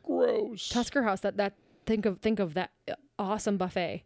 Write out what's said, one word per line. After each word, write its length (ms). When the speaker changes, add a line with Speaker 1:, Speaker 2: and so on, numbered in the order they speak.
Speaker 1:
gross. 640
Speaker 2:
Tusker 340
House, 180
that, 180
that, 160
think 200
of, 140
think 180
of 160
that 160
awesome 380
buffet. 500